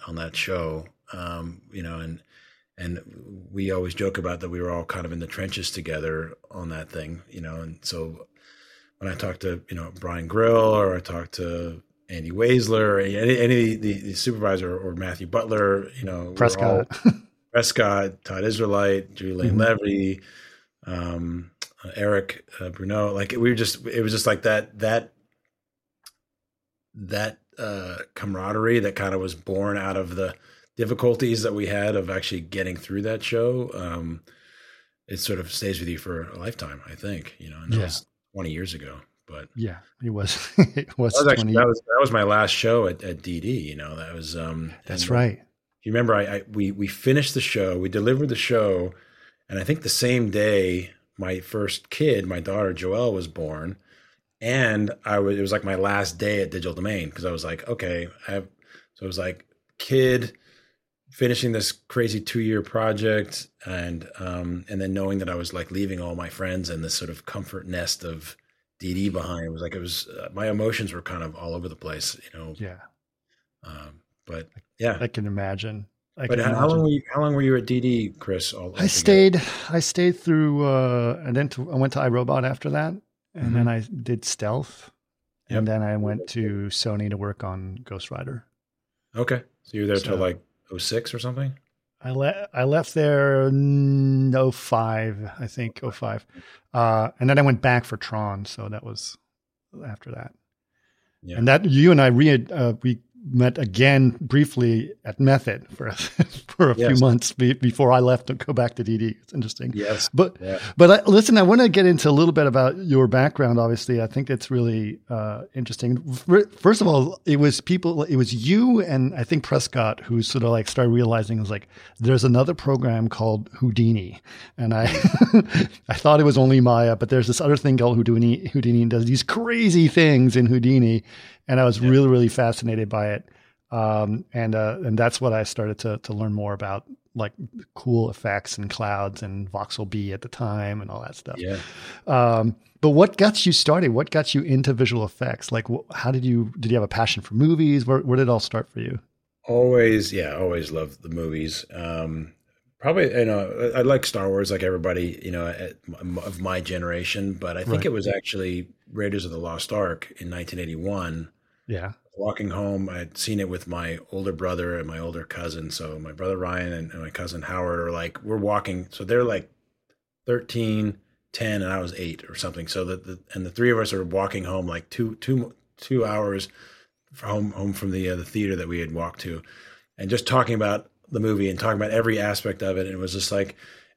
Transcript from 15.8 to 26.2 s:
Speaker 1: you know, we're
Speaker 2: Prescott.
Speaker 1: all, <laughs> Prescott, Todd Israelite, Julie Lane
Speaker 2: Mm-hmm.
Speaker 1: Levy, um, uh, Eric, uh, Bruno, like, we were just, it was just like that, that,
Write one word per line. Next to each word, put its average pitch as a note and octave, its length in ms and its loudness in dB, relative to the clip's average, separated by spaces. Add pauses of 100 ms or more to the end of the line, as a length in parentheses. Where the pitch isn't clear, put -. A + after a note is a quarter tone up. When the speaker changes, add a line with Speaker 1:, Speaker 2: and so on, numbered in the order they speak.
Speaker 1:
you - 60 -10
know, F2 220 -8
we're F2+ 80 -12
Speaker 2:
Prescott. G2+ 520 2 (180)
Speaker 1:
all, C3+ 80 8 (200)
<laughs> - 200 -20
Prescott, G2+ 720 0
Todd F#2+ 200 -6
Israelite, G2+ 680 0
Julie F#2+ 340 -4
Lane G#2 100 4
Speaker 2:
Mm-hmm. - 0 -
Speaker 1:
Levy, G2+ 640 2 (680)
um, F2 640 -6 (320)
uh, F#2 140 -16
Eric, G2+ 480 -2 (160)
uh, F#2 80 -8
Bruno, G2+ 460 -4
like, G2 180 -4
we A#2+ 160 2
were B2 60 4
just, A2 320 -4
it A2+ 160 -2
was A2 100 0
just A2 140 0
like G#2+ 160 0
that, G#2+ 380 0
that, A2+ 340 -2 (1800)